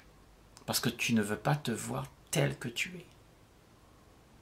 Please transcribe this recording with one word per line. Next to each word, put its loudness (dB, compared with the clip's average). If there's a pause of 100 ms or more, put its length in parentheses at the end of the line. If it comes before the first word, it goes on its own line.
(640)
parce 0
que 2
tu 0
ne 6
veux 0
pas 4
te -2
voir -4 (220)
tel 2
que -8
tu -4
es. -14 (1400)